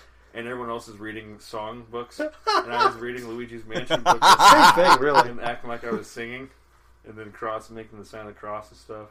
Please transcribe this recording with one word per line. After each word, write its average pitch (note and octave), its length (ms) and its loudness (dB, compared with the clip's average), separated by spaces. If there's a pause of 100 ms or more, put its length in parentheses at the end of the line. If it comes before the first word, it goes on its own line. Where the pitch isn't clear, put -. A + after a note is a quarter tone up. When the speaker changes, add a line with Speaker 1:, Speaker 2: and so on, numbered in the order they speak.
Speaker 1:
<laughs> - 260 -20
Speaker 2:
and A#2 140 -12
everyone B2 220 -10
else A#2 180 -12
is G#2+ 100 -20
reading G#2+ 400 -14
song A2+ 520 -12
books, A#2+ 300 -12
and D4+ 100 -8 (420)
I A4 140 0
was - 100 -6
reading A#2+ 320 -12
Luigi's A#2 380 -14
Mansion - 360 -6
Speaker 1:
<laughs> - 20 -8
Speaker 2:
books F3 220 4 (240)
Speaker 1:
Same E3+ 240 10
thing, F3 260 6
really. C#3+ 300 2
Speaker 2:
and A#2+ 100 -12
acting A#2+ 300 -8
like A#2 140 -10
I A#2 60 -10
was G#2 180 -8
singing, B2 400 -14 (580)
and A2 100 -20
then G#2+ 160 -18
Cross A2 380 -10
making A2 280 -18
the G2+ 60 -18
sign A2 180 -18
of G#2 60 -18
the G#2 60 -16
cross G#2 360 -14
and - 80 -20
stuff G#2+ 320 -18